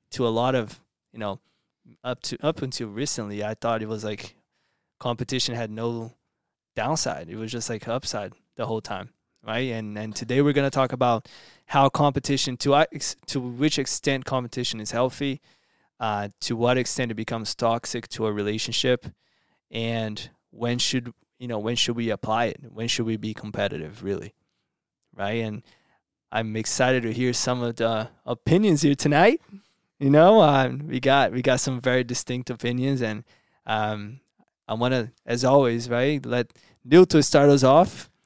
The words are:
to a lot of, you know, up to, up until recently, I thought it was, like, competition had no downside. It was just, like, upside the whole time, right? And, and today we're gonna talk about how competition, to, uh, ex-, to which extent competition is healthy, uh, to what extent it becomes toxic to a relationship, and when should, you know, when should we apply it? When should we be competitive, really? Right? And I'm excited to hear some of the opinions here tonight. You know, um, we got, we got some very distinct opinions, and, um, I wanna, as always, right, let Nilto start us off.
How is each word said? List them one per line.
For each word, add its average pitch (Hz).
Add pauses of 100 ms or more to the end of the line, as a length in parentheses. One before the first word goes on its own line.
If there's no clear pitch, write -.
(120)
to 123
a -
lot 120
of, 113 (320)
you 113
know, 101 (640)
up 123
to, -
up 160
until 127
recently, 104
I 107
thought 113
it 107
was, 107
like, 104 (640)
competition 120
had 113
no 113 (640)
downside. 117
It 107
was 110
just, 117
like, 113
upside 113 (240)
the 120
whole 110
time, 95 (300)
right? 120
And, 107
and 107
today 123
we're 143
gonna 139
talk 135
about 120 (380)
how 139
competition, 139
to, 139
uh, 156
ex-, - (120)
to -
which 123
extent 135
competition 123
is 107
healthy, 127 (580)
uh, 104 (140)
to -
what 120
extent 123
it 110
becomes 113
toxic 117
to 110
a 107
relationship, 107 (640)
and 113 (220)
when 120
should, 120 (280)
you 127
know, 113
when 113
should 117
we 117
apply 110
it? - (120)
When 113
should 117
we 110
be 110
competitive, 101
really? 98 (800)
Right? 104
And 107 (680)
I'm 110
excited 127
to 113
hear 123
some 127
of 117
the 113 (180)
opinions 156
here 143
tonight. 190 (580)
You 139
know, 180
um, 139
we 127
got, 135
we 127
got 123
some 127
very 127
distinct 123
opinions, 123
and, 110 (420)
um, 107 (480)
I 110
wanna, 123 (140)
as 120
always, 123
right, 131
let 120 (340)
Nilto 160
start 143
us 143
off. 143 (160)